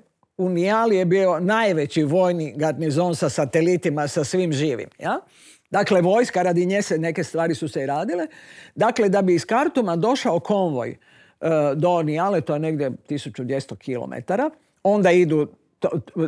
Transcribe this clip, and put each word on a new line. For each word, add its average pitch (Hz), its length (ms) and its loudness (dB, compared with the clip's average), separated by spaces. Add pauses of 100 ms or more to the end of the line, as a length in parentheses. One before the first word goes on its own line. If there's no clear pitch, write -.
(380)
u 185 100 0
Nijali 202 480 2
je 185 80 2
bio 180 360 2
najveći 180 600 0
vojni 165 540 0
garnizon 156 580 0
sa 151 140 -2
satelitima, 156 800 0
sa 151 160 -2
svim 180 280 -2
živim, 135 360 -2 (100)
ja? 233 220 -4 (500)
Dakle, 190 300 4
vojska, 190 420 2
radi 180 240 2
nje 196 160 0
se 175 160 -2
neke 165 260 -2
stvari 165 300 -2
su 147 140 -6
se 143 140 -6
i 135 40 -4
radile. 220 400 -4 (480)
Dakle, 220 340 2
da 196 140 2
bi 185 120 4
iz 160 100 0
Kartuma 233 520 0
došao 214 440 0
konvoj, 156 500 -2
e, - 60 -14 (760)
do 170 280 2
Nijale, 165 380 0
to 160 120 -4
je 147 80 -2
negdje 151 380 -2
tisuću 135 460 -8
dvjesto 131 320 -6
kilometara, 131 760 -4 (320)
onda 196 280 4
idu 156 380 4 (300)
to, - 120 -2 (380)